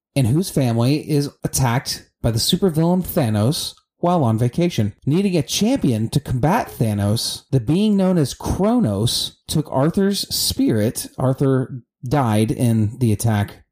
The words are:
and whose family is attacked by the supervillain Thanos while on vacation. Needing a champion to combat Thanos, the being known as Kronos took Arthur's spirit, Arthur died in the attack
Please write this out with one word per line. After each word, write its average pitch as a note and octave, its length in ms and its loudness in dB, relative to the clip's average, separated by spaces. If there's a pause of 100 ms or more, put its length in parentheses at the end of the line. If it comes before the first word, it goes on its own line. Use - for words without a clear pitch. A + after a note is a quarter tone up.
(140)
and C3+ 120 2
whose D#3 240 0
family B2 600 0
is C#3+ 200 0 (120)
attacked - 680 -2 (100)
by B2 100 0
the A2+ 80 -2
supervillain F3 640 0
Thanos A2+ 720 -2 (260)
while F3 220 2
on A2+ 140 2
vacation. B2 580 0 (120)
Needing F3+ 300 2
a D3 60 2
champion D3+ 680 0
to C#3+ 100 0
combat D3 480 0
Thanos, G#2 840 -2
the C3 80 2
being G3 360 2
known F#3 220 2
as C#3 160 0
Kronos F3+ 1120 0
took - 240 -2
Arthur's G3 580 0
spirit, - 760 0 (100)
Arthur C3 680 0 (220)
died A#2 460 2
in A2+ 480 0
the A2+ 140 2
attack G#2 600 -2